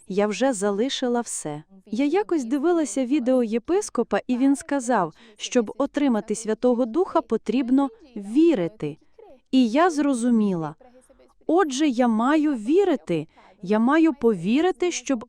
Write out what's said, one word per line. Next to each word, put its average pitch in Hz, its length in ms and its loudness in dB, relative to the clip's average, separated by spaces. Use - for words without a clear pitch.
Я 202 200 0
вже 220 260 0
залишила 233 680 -2
все. 151 420 -10
Я 214 200 -2
якось 330 400 -2
дивилася 285 600 0
відео 254 380 0
єпископа, 233 840 -2
і 247 100 -2
він 277 180 2
сказав: 233 580 -2
щоб - 420 -2
отримати 240 580 -2
Святого 240 500 0
Духа, 294 360 -2
потрібно 247 680 0
вірити. 214 840 0
І 254 180 4
я 320 200 2
зрозуміла, 226 880 0
отже, 311 400 2
я 247 200 2
маю 285 460 2
вірити, 254 760 0
я 208 180 0
маю 302 340 4
повірити, 240 760 0
щоб 254 380 -6